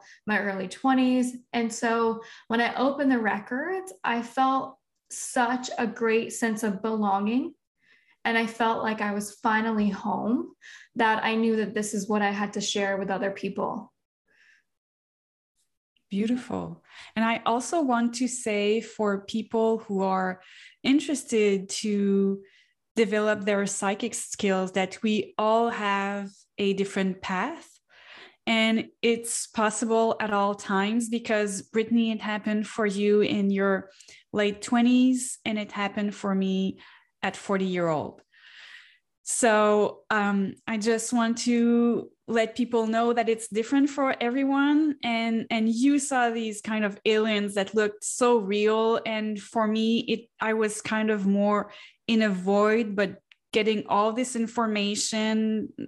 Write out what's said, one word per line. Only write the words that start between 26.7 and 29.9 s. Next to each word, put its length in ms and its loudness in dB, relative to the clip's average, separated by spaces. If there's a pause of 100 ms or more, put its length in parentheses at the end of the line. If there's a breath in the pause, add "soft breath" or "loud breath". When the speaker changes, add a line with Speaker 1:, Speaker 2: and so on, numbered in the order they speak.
Speaker 2:
different 460 -2
path. 480 -6 (800 loud breath)
And 420 2 (140)
it's 460 0
possible 720 2